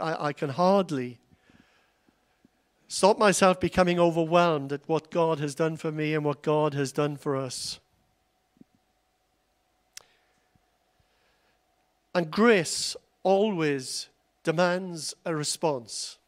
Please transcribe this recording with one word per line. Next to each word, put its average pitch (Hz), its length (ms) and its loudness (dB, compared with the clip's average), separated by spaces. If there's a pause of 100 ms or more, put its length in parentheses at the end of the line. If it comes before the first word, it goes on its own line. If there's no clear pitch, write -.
I, 156 280 -2
I 147 40 -2
can 147 180 -4
hardly 160 680 0 (1700)
stop 202 300 4
myself 185 420 4
becoming 175 380 2
overwhelmed 165 720 2
at 143 160 -8
what 156 220 -2
God 160 300 0
has 143 140 -4
done 160 220 -2
for 156 160 -6
me 156 220 -2
and 151 100 -2
what 147 180 -2
God 151 300 0
has 139 200 -4
done 147 240 -2
for 139 200 -4
us. - 420 -8 (4000)
And 170 160 0
grace 202 680 2 (260)
always 175 840 0 (360)
demands 175 680 -2 (120)
a 170 80 -4
response. 147 840 -6 (120)